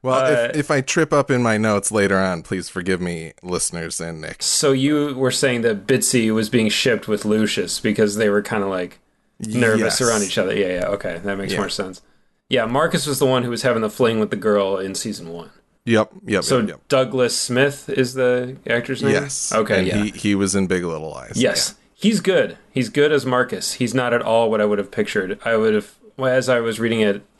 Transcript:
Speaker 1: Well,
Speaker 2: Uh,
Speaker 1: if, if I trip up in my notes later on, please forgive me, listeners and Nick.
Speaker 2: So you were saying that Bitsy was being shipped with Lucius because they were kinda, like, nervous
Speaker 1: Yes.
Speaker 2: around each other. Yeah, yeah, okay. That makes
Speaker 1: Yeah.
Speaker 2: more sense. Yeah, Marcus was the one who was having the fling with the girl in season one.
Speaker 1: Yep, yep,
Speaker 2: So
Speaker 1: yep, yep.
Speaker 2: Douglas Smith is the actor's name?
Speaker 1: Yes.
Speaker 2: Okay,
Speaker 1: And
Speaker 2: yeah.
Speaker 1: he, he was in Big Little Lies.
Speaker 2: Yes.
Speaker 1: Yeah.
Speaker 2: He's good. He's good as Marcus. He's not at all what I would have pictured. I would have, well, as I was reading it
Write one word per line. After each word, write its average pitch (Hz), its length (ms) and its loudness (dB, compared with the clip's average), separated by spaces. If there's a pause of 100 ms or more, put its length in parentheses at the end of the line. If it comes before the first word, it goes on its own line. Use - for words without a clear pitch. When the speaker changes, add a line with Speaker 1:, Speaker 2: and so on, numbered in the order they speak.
Speaker 1:
Well, 127 120 0
Speaker 2:
Uh, 131 360 2
Speaker 1:
if, 156 60 -4
if 143 140 -2
I 143 100 4
trip 156 320 0
up 143 180 2
in 123 120 2
my 110 160 2
notes 107 320 2
later 98 280 2
on, 90 240 -2
please 90 260 -6
forgive 92 320 -2
me, 85 320 -6 (100)
listeners 85 580 -4
and 82 200 -10
Nick. 78 240 -12
Speaker 2:
So - 260 2
you 143 440 2
were 131 180 0
saying 123 300 0
that 107 260 0
Bitsy 117 440 2
was 110 160 0
being 110 200 2
shipped 110 400 0
with 107 160 -2
Lucius 104 560 0
because 104 360 2
they 107 120 2
were 101 140 2
kinda, 101 260 -4
like, 90 320 -6 (400)
nervous 110 580 2
Speaker 1:
Yes. - 20 0
Speaker 2:
around 117 220 2
each 95 160 -2
other. 98 160 0
Yeah, 98 140 0 (120)
yeah, 90 80 -2
okay. 92 360 -6
That 98 120 -4
makes 98 160 -6
Speaker 1:
Yeah. 98 80 -2
Speaker 2:
more 98 80 -2
sense. 95 320 -8 (480)
Yeah, 120 180 0
Marcus 147 420 0
was 139 100 -2
the 143 80 4
one 127 160 2
who 120 80 -4
was 117 120 -6
having 123 200 0
the 107 80 -2
fling 113 300 2
with 104 100 0
the 110 60 -4
girl 98 420 0
in 98 160 -6
season 92 360 -8
one. 85 200 -14 (340)
Speaker 1:
Yep, 110 260 2 (160)
yep, 95 180 0
Speaker 2:
So 131 140 2
Speaker 1:
yep, 107 100 0
yep. 78 200 -14
Speaker 2:
Douglas 127 480 2
Smith 135 520 0
is 127 260 0
the 123 420 0 (120)
actor's 120 340 -2
name? 139 100 2
Speaker 1:
Yes. - 400 -2
Speaker 2:
Okay, 107 260 2
Speaker 1:
And 92 80 2
Speaker 2:
yeah. 104 180 0
Speaker 1:
he, 104 60 -2
he 104 240 0
was 98 200 0
in 98 120 2
Big 87 180 -2
Little 78 260 -6
Lies. 64 240 -14
Speaker 2:
Yes. - 420 0
Speaker 1:
Yeah. - 80 -20 (100)
Speaker 2:
He's 202 260 0
good. 160 360 0 (140)
He's 120 200 -4
good 143 200 4
as 139 160 2
Marcus. 123 480 -2
He's 117 200 -2
not 123 180 2
at 120 100 2
all 113 280 2
what 110 100 2
I 104 60 4
would 104 120 2
have 98 120 -6
pictured. 104 560 -2
I 117 100 2
would 110 180 2
have, 104 200 -2 (240)
well, 131 140 0
as 127 180 0
I 120 100 4
was 113 180 -2
reading 113 220 0
it 101 220 2 (180)